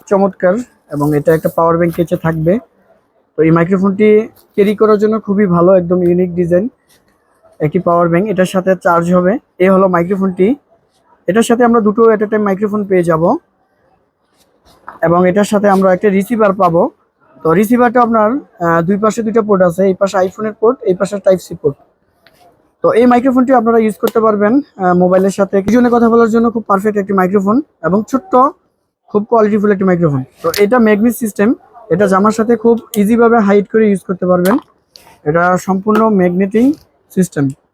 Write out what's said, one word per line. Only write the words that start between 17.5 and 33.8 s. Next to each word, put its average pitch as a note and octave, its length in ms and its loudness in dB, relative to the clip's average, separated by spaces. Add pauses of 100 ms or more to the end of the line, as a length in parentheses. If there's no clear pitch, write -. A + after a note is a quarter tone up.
রিসিভারটা A#3 500 2
আপনার, A3+ 280 0
আহ, E3+ 520 -4
দুই F#3+ 140 -2
পাশে G#3+ 260 -2
দুইটা A3 200 -2
পোর্ট G3+ 200 0
আছে, F3+ 200 0
এই G3 120 2
পাশে G3 220 -4
iPhone-এর G3 360 -4
পোর্ট, A#3+ 300 -2
এই F#3 120 -2
পাশে G3 220 -6
Type-C F#3+ 400 -2
পোর্ট। C#3+ 200 -6 (1080)
তো E3+ 100 0
এই A#3+ 140 2
মাইক্রোফোনটি B3 460 2
আপনারা A#3 260 2
ইউজ G#3+ 160 0
করতে A3+ 260 -4
পারবেন, G#3+ 400 0 (160)
আহ, F3+ 180 0
মোবাইলের F#3 360 2
সাথে। G3 320 -2
কি G#3 100 -2
জন্য B3 200 2
কথা A#3 160 2
বলার A#3 220 2
জন্য A3+ 200 0
খুব A3 160 -8
পারফেক্ট G3+ 320 -2
একটি G3+ 140 -4
মাইক্রোফোন G3 480 0 (220)
এবং F3+ 260 -2
ছোট্ট - 280 -4 (760)
খুব G#3 140 -2
কোয়ালিটিফুল G#3+ 480 0
একটি G3 120 -2
মাইক্রোফোন। E3+ 400 0 (180)
তো E3 160 -2
এটা G#3 200 2
ম্যাগনেট G#3+ 360 2
সিস্টেম, A3 400 -2 (360)
এটা F#3+ 160 0
জামার F#3+ 260 2
সাথে A3+ 240 -2
খুব A#3 220 0 (180)
ইজিভাবে A3+ 420 2
হাইড G3+ 340 2
করে A3 160 2